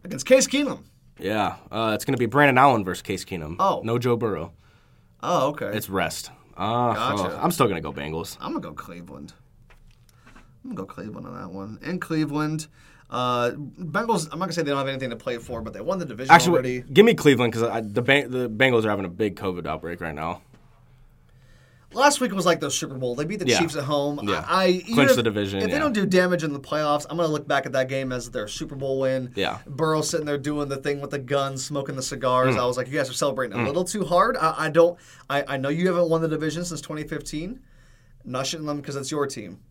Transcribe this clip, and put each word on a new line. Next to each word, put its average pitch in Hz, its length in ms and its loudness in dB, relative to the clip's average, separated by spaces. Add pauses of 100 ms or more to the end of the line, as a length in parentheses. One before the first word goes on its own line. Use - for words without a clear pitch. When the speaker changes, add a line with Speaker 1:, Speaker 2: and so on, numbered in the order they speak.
Speaker 1:
Against 165 240 -8
Case 262 200 6
Keenum. 269 360 -2 (340)
Speaker 2:
Yeah, 101 380 -2 (160)
uh, 110 240 0
it's - 100 -6
gonna 135 120 0
be 117 100 2
Brandon 135 320 6
Allen 127 260 6
versus 90 160 -4
Case 92 240 -6
Keenum. 82 340 -8
Speaker 1:
Oh. 190 240 0
Speaker 2:
No 117 140 0
Joe 120 180 2
Burrow. 101 380 -4 (720)
Speaker 1:
Oh, 143 260 2
okay. 117 260 -6
Speaker 2:
It's 107 140 -6
rest. 90 400 -2 (260)
Uh, 117 380 0
Speaker 1:
Gotcha. 104 420 -2
Speaker 2:
oh, 87 60 -10
I'm 165 100 2
still 139 160 2
gonna 87 140 -2
go 76 100 -8
Bengals. 78 480 -6
Speaker 1:
I'm - 140 -8
gonna 311 80 -6
go 80 120 -14
Cleveland. 76 600 -16 (1300)
I'm 262 80 -12
gonna 220 40 -8
go 95 100 -8
Cleveland 95 420 -14
on 87 80 -14
that 95 140 -12
one. 98 320 -12
In 180 180 -6
Cleveland, 156 680 -2 (420)
uh, 123 420 0
Bengals, 175 800 -2
I'm 143 80 -10
not 190 60 -2
gonna 165 80 -6
say 170 80 -2
they 147 80 -2
don't 139 80 0
have 135 100 -2
anything 131 220 -4
to 117 60 -6
play 120 240 -6
for, 123 220 -10
but 107 120 -10
they 98 80 -12
won 170 160 -2
the 175 80 -4
division 127 280 0
Speaker 2:
Actually, 170 200 8
Speaker 1:
already. 127 280 0 (120)
Speaker 2:
give 190 120 10
me 226 100 6
Cleveland 123 380 6
'cause 113 100 0
I, 117 180 -2
the 107 220 -2
Ban-, 135 260 4
the 127 200 -2
Bengals 113 360 4
are 107 40 2
having 101 160 0
a 90 40 -6
big 92 260 -2
covid 90 300 -6
outbreak 78 360 -6
right 80 140 -6
now. 80 260 -6 (1500)
Speaker 1:
Last 285 260 6
week 233 140 0
was 190 120 0
like 165 140 4
the 143 100 -4
Super 135 260 -4
Bowl. 123 200 -2
They 147 80 -4
beat 185 160 -4
the 143 80 0
Speaker 2:
Yeah. 117 120 6
Speaker 1:
Chiefs 165 180 0
at 135 80 -4
home. 143 380 0
Speaker 2:
Yeah. 101 220 0
Speaker 1:
I, 185 200 2
I, 180 140 6
Speaker 2:
Clinched 196 100 -12
Speaker 1:
even 147 260 6
Speaker 2:
the 120 80 2
division, 101 360 0
Speaker 1:
if - 80 0
they - 40 0
Speaker 2:
yeah. 294 80 0
Speaker 1:
don't 302 140 0
do 202 120 2
damage 180 380 4
in 156 80 -4
the 143 80 -8
playoffs, 147 500 0
I'm 151 60 -8
gonna 165 160 0
look 151 160 -4
back 139 180 0
at 123 60 -8
that 131 160 0
game 135 240 -4
as 123 180 -6
their 107 200 -6
Super 147 260 -10
Bowl 135 240 -2
win. 131 360 -2
Speaker 2:
Yeah. 85 300 -2
Speaker 1:
Burrow 156 360 0
sitting 156 240 -2
there 147 120 -2
doing 147 300 -4
the 139 100 -6
thing 143 220 -4
with 139 120 -8
the 147 60 -4
gun, 139 400 -2
smoking 139 380 -6
the 131 60 -6
cigars. 127 540 2
Speaker 2:
Mm. - 40 2
Speaker 1:
I 123 60 0
was 123 100 0
like, 123 120 -4
"You 131 100 -10
guys 170 120 0
are 127 40 -10
celebrating 127 440 -2
a 120 40 0
Speaker 2:
Mm. 113 60 2
Speaker 1:
little 170 180 0
too 202 180 -4
hard." 185 320 4
I, 160 300 0
I 156 40 -2
don't, 170 300 6 (300)
I, 143 180 0
I 139 100 -4
know 135 120 -2
you 170 180 0
haven't 175 220 2
won 160 120 2
the 165 60 0
division 156 380 -2
since 165 160 -8
twenty 151 220 -8
fifteen. 156 580 -8 (640)
I'm 117 80 -10
not 131 120 -2
shitting 156 200 -6
them 147 160 -4
'cause 143 160 -8
it's 139 120 -8
your 147 160 0
team. 104 340 -12 (120)